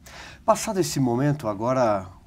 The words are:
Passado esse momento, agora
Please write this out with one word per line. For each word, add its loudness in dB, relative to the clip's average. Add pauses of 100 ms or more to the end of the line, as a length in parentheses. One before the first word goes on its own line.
(440)
Passado 0
esse 0
momento, 2
agora 2 (200)